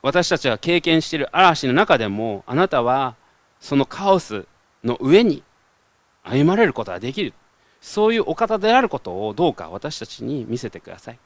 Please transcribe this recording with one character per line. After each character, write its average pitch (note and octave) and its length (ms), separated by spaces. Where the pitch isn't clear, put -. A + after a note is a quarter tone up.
私 E3+ 280
た E3+ 100
ち - 80
が A2+ 100
経 E3+ 240
験 D#3+ 200
し - 80
て E3 80
い - 20
る C3+ 160
嵐 E3+ 320
の B2+ 60
中 D#3+ 260
で A2 80
も、 G#2 400
あ B2 80
な F3+ 120
た C#3 140
は B2+ 340
そ - 160
の C#3 100
カ G3 260
オ F#3 80
ス G#2+ 280
の A#2+ 180
上 E3+ 220
に D#3 200
歩 C3 260
ま F#3+ 60
れ A3+ 100
る D3 80
こ A#2 100
と G2 80
が F2+ 80
で B2 140
き G#3 100
る、 B2 100
そ - 280
う A3+ 80
い A3+ 40
う - 60
お D#3+ 80
方 A3 240
で G#3+ 160
あ C4 80
る A#3+ 80
こ C3+ 80
と F#2+ 300
を G#2+ 80
ど D#3+ 140
う A#2 40
か D#2+ 160
私 G#2 300
た A2 80
ち - 160
に B2+ 260
見 A#2+ 80
せ A#2 140
て - 80
く - 100
だ F#2 80
さ - 140
い。 A#2+ 140